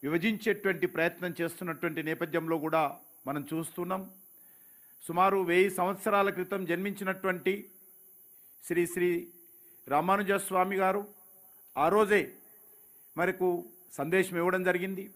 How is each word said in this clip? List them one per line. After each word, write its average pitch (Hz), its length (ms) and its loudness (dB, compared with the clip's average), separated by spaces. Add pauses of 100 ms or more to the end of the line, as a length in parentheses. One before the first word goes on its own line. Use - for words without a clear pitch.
విభజించేటువంటి 190 840 0
ప్రయత్నం 170 540 -2
చేస్తున్నటువంటి 165 640 -4
నేపథ్యంలో 160 560 -2
కూడా 156 400 0 (280)
మనం 139 260 -6
చూస్తున్నాం. 175 580 -6 (960)
సుమారు 190 300 4
వెయ్యి 185 320 4
సంవత్సరాల 196 600 2
క్రితం 190 340 -4
జన్మించినటువంటి 190 1040 -2 (960)
శ్రీ 170 200 2
శ్రీ 175 420 0 (600)
రామానుజ 185 440 2
స్వామి 190 440 0
గారు 190 300 0 (720)
ఆ 151 100 4
రోజే 196 460 4 (840)
మనకు 180 460 0 (340)
సందేశం 175 380 0
ఇవ్వడం 185 260 2
జరిగింది. 185 540 -2